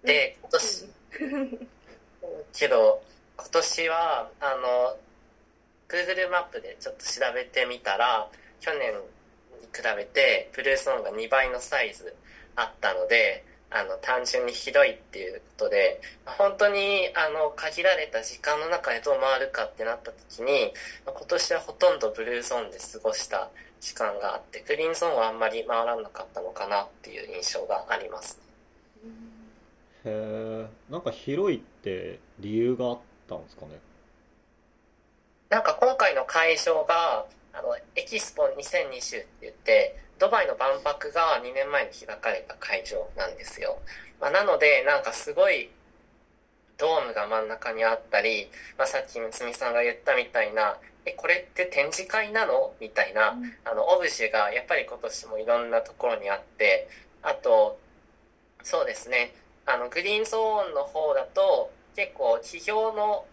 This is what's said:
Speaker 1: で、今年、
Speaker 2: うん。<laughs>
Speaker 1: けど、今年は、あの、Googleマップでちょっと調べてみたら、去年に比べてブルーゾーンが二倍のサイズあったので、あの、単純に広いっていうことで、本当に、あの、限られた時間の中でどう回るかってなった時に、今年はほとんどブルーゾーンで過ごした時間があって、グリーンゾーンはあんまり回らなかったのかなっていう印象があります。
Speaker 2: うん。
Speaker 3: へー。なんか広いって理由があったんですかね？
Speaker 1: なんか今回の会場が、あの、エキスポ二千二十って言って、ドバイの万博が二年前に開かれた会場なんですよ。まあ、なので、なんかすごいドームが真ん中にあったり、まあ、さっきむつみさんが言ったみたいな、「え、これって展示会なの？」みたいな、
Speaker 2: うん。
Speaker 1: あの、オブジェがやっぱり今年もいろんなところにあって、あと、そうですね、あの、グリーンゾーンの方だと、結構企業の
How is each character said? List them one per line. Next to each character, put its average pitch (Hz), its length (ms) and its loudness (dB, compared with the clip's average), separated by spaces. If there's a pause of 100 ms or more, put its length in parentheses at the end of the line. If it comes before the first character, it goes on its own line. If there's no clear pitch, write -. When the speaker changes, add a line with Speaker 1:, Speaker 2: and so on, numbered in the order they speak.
Speaker 1:
で、 143 360 2
今 - 100 -12
年、 - 340 0 (360)
Speaker 2:
う 285 180 -4
ん。 247 300 -6 (380)
<laughs> - 460 -14
Speaker 1:
け 143 160 -2
ど、 110 340 6 (340)
今 - 120 -18
年 165 400 0
は、 160 420 0 (100)
あ 139 160 0
の、 123 420 0 (920)
Google 180 400 -2
マ 180 100 2
ッ 180 120 -2
プ 117 100 -10
で 101 180 -14
ち - 100 -12
ょ - 40 -10
っ - 40 -12
と - 80 -20
調 120 300 -2
べ - 120 -2
て 127 180 0
み 123 160 -6
た 98 160 -2
ら、 113 320 2 (320)
去 160 140 -4
年 123 180 -2 (680)
に - 140 -20
比 - 80 -10 (140)
べ 101 80 -6
て 120 480 2
ブ 131 100 -8
ル 135 120 4
ー - 20 2
ゾ 135 160 -2
ー 120 80 -2
ン - 20 -8
が 101 80 -4
二 110 180 -6
倍 135 220 2
の 123 100 -4
サ 135 220 -2
イ 104 120 -4
ズ - 200 -14 (400)
あ 117 100 0
っ 113 60 -6 (100)
た 98 140 0
の 107 140 -2
で、 110 360 2 (260)
あ 104 140 -2
の、 95 140 -6
単 127 260 -2
純 123 220 0
に 120 60 -2
広 135 360 4
い - 60 -2
っ - 40 -14
て - 200 -18
い 92 120 -8
う 95 100 -12
こ - 40 -20 (120)
と 104 120 0
で、 98 320 4 (260)
本 196 300 2
当 208 120 4
に、 202 460 0
あ 160 160 2
の、 151 200 0
限 156 320 -6
ら 185 140 6
れ 151 120 -4
た 113 140 -4
時 - 180 -10
間 151 200 0
の 160 80 -4
中 175 240 -2
で 117 80 -2
ど 143 160 2
う 131 40 0
回 131 200 2
る 135 80 -2
か 117 160 -4
っ - 80 -8
て 110 120 -8
な 113 100 -2
っ - 80 -12
た 117 100 -14
時 - 300 -16
に、 127 320 0 (320)
今 110 80 -10
年 - 400 -2
は 156 60 -2
ほ - 120 -14
と - 220 6
ん - 40 -4
ど 110 120 0
ブ 113 140 -6
ル 120 140 -4
ー 120 40 -6
ゾ 123 140 -4
ー 113 100 -4
ン 98 40 -12
で - 80 -16
過 - 200 -14
ご 110 140 -2
し - 160 -6
た 95 200 -4 (320)
時 - 140 -12
間 104 240 -4
が 101 160 -4
あ - 40 -6
っ - 40 -10
て、 - 240 -16
グ 147 80 0
リ 156 100 -2
ー 165 60 0
ン 165 40 -4
ゾ 170 120 -2
ー 165 40 0
ン 143 60 0
は 113 120 2
あ - 20 0
ん 113 80 -8
ま 110 100 2
り 113 160 -4
回 117 220 0
ら 117 100 0
な 107 140 -8
か - 140 -12
っ - 100 -14
た 98 60 -8
の 92 100 -8
か 101 160 -8
な 101 160 0
っ 101 60 -8 (120)
て 104 100 -18
い 101 140 -14
う - 120 -12
印 - 180 -6
象 98 120 -4
が 98 220 -2
あ 110 80 0
り 92 140 -8
ま 90 100 -12
す。 - 200 -12 (640)
Speaker 2:
う - 20 -18
ん。 226 460 -20 (520)
Speaker 3:
へ 113 60 -6
ー。 110 580 -8 (220)
な 151 80 -8
ん 180 40 -10
か - 100 -6
広 165 420 -2
い 113 40 -6
っ - 20 -10
て 92 580 -10 (220)
理 101 160 -8
由 120 180 2
が 123 120 -2
あ 120 80 0
っ 120 40 -10 (300)
た 82 80 -10
ん 78 80 -12
で - 60 -20
す - 60 -20
か 76 100 -18
ね？ 76 120 -20 (1700)
Speaker 1:
な 220 120 4
ん - 20 -4
か - 120 4
今 262 220 6
回 208 200 4
の - 80 0
会 165 340 4
場 156 260 2
が、 165 420 2 (260)
あ - 100 -12
の、 - 140 -2 (180)
エ 170 100 -4
キ 214 140 -6
ス - 140 -6
ポ 147 240 2
二 139 80 -10
千 156 260 -2
二 123 100 -10
十 - 180 -8
っ - 20 -6
て - 80 -16 (140)
言 - 80 -14
っ - 40 -20
て、 - 420 4 (220)
ド 196 100 6
バ 208 140 4
イ 165 40 2
の - 80 -2
万 135 300 0
博 147 280 -2
が 160 300 2
二 123 120 -8
年 135 160 -2
前 139 160 2
に - 60 -14
開 - 260 -14
か 110 120 -2
れ 95 160 -4
た - 100 -14
会 95 280 -4
場 92 320 -4
な 98 100 -2
ん - 120 -8
で - 80 -14
す - 160 -12
よ。 - 180 -4 (400)
ま 147 60 -2
あ、 143 40 2
な 190 140 4
の 170 140 4
で、 143 260 6
な 143 160 4
ん - 20 -6
か - 120 -4
す - 180 -8
ご 190 180 6
い 143 200 -2 (1080)
ド 160 220 2
ー 131 80 0
ム 113 80 -8
が 104 120 -2
真 110 160 0
ん 110 60 -4
中 113 240 -6
に 110 120 0
あ 113 100 6
っ 113 60 -4 (100)
た 104 100 4
り、 110 300 -2 (260)
ま 135 80 2
あ、 - 20 0
さ 135 120 -2
っ - 80 -4
き - 120 -12
む 113 120 -6
つ 127 140 -8
み 120 100 -6
さ 123 160 -2
ん 117 40 -2
が 120 80 4
言 120 120 2
っ - 20 -10
た 139 180 0
み 123 120 0
た 117 160 0
い 104 100 -2
な、 107 260 2 (280)
「え、 - 60 -6
こ - 140 -8
れ 175 100 4
っ - 100 -6
て - 180 -4
展 185 260 0
示 190 140 -6
会 214 280 -2
な 220 120 2
の？」 131 360 0
み 110 100 -12
た - 160 2
い - 80 -12
な、 107 160 4
Speaker 2:
う - 60 -8
ん。 120 280 -10
Speaker 1:
あ - 100 -4
の、 110 140 2
オ 180 100 6
ブ 170 120 0
ジ 117 140 -2
ェ 107 60 0
が 104 220 2
や 120 80 -2
っ - 60 -14
ぱ 170 100 0
り 135 80 -2
今 120 140 -12
年 - 300 -10
も 110 100 -6
い 110 80 -6
ろ 120 140 4
ん 117 100 -6
な 117 100 4
と - 140 -10
こ - 140 -2
ろ 113 80 0
に 101 120 -6
あ 196 80 -2
っ - 60 -12
て、 - 460 2 (340)
あ 151 120 0
と、 110 440 4 (840)
そ 165 200 0
う - 20 2
で 117 100 -4
す - 140 -14
ね、 123 260 0 (300)
あ 127 140 2
の、 123 100 -4
グ 170 140 -4
リ 202 160 0
ー - 20 0
ン 220 60 0
ゾ 220 120 -2
ー 214 300 0
ン 170 60 -8
の 185 100 0
方 151 300 -2
だ 135 100 0
と、 185 480 2 (240)
結 196 160 -4
構 117 280 2
企 - 260 -12
業 220 260 0
の 208 400 0